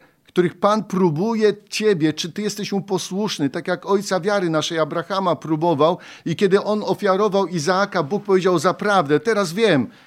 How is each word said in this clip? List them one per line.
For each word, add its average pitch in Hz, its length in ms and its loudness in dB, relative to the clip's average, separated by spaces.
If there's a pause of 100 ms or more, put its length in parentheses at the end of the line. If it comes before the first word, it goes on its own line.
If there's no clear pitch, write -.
(240)
których - 360 -2
Pan 208 240 2
próbuje 196 720 2 (160)
ciebie, 165 440 0
czy 156 180 -8
ty 208 100 -8
jesteś 208 300 -6
mu 196 100 -2
posłuszny, 185 680 -4
tak 170 180 -8
jak 180 180 -4
ojca 196 340 0
wiary 190 300 0
naszej 160 300 -2
Abrahama 165 560 -2
próbował 160 600 2 (280)
i 170 100 -4
kiedy 202 280 2
on 208 220 -2
ofiarował 196 600 0
Izaaka, 185 560 0
Bóg 202 200 -4
powiedział: 185 360 2
„Zaprawdę, 180 600 2
teraz 202 340 -2
wiem, 175 340 2 (200)